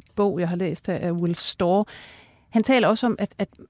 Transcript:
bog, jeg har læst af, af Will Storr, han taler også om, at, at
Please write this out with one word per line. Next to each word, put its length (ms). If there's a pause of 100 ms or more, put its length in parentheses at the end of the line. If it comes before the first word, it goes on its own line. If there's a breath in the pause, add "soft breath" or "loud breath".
(160)
bog, 240
jeg 100
har 60
læst 340
af, 180
af 40
Will 240
Storr, 520 (640 loud breath)
han 140
taler 240
også 180
om, 140
at, 180
at 100 (220)